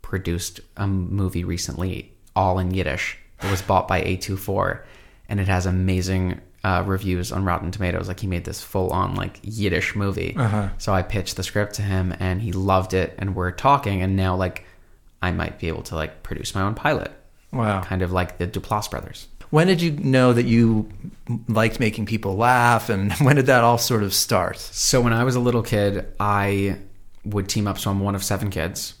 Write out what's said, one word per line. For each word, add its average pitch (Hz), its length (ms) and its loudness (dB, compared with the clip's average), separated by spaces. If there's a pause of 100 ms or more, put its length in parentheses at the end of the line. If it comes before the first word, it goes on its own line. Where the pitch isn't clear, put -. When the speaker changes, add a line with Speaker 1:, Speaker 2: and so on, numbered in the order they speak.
Speaker 1:
produced 87 600 -6 (160)
a 98 100 -2
movie 92 560 -2
recently, 90 720 -6 (220)
all 95 240 2
in 92 120 0
Yiddish. 82 460 -2 (260)
It 98 80 -2
was 92 100 -2
bought 95 260 2
by 90 140 2
A 92 160 0
twenty-four, 95 680 -4 (420)
and 101 120 -2
it 95 80 2
has 92 180 2
amazing, 92 760 0 (240)
uh, 90 220 2
reviews 95 460 -2
on 95 120 -2
Rotten 87 280 -2
Tomatoes. 90 360 -2
Like, 90 120 -8
he 101 80 -4
made 90 180 -2
this - 160 -8
full-on, 92 540 -2
like, 95 260 -6
Yiddish 104 540 -2
movie. 98 420 -2
Speaker 2:
Uh-huh. 104 400 0
Speaker 1:
So - 160 -2
I 92 80 4
pitched - 340 -2
the 95 80 -6
script 104 320 -2
to 110 60 -4
him, 95 380 0
and 92 220 -2
he 110 120 -2
loved 95 400 2
it, 92 240 0
and 98 180 -4
we're 90 160 -2
talking, 110 500 0
and 95 140 0
now, 92 200 2
like, 92 280 -2 (580)
I 90 100 0
might 82 280 -4
be 85 80 -4
able 80 160 -4
to, - 120 -10
like, 78 280 -6
produce - 320 -8
my 98 60 0
own 104 140 0
pilot. - 360 0 (400)
Speaker 2:
Wow. 107 320 0
Speaker 1:
Kind 92 200 -2
of 87 100 -2
like 90 240 -2
the 90 100 -2
Duplass 101 420 -4
brothers. - 380 -10 (220)
Speaker 2:
When 160 180 4
did 175 140 4
you 170 100 2
know 131 420 4
that 123 120 4
you 113 440 4 (580)
liked 110 320 2
making 110 260 0
people 101 300 -2
laugh, 120 540 4
and 101 240 2
<laughs> - 60 -6
when 143 180 6
did 131 100 4
that 123 160 6
all 117 160 6
sort 110 240 0
of 95 100 -2
start? - 460 0
Speaker 1:
So - 420 0
when 120 120 4
I 117 100 2
was 127 120 0
a 123 40 2
little 120 240 2
kid, 101 420 0 (140)
I 101 580 2 (460)
would 101 260 -2
team 104 180 0
up. 95 120 -4
So 104 120 -2
I'm 98 100 0
one 101 140 0
of 98 80 -4
seven 101 260 -2
kids. 90 500 -6